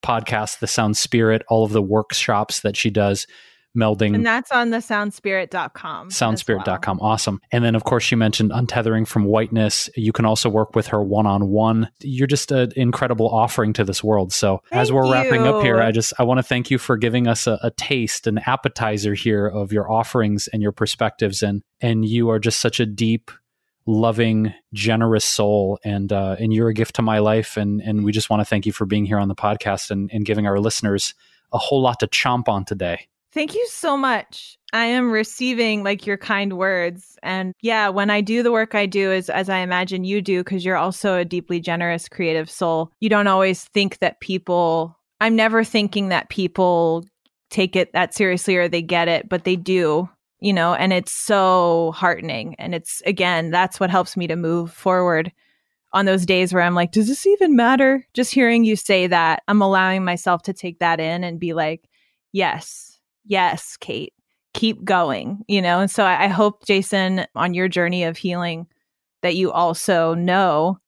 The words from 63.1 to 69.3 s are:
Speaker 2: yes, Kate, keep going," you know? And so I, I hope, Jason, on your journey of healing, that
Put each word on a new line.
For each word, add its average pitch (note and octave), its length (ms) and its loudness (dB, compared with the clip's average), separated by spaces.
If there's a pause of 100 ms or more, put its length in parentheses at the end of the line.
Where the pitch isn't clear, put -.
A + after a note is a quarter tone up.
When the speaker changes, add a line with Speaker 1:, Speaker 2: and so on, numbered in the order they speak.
Speaker 2:
yes, F#3 540 -2
Kate, - 360 -10 (400)
keep A3 300 -2
going," F3+ 640 -2
you G3 140 2
know? F3 180 2
And G3 100 2
so - 140 0
I, F#3 220 2
I - 20 2
hope, G3+ 380 0
Jason, F#3+ 680 0
on F3 200 -2
your F#3 160 0
journey F3+ 340 -2
of E3 140 -4
healing, F3 500 -6 (540)
that F3 140 0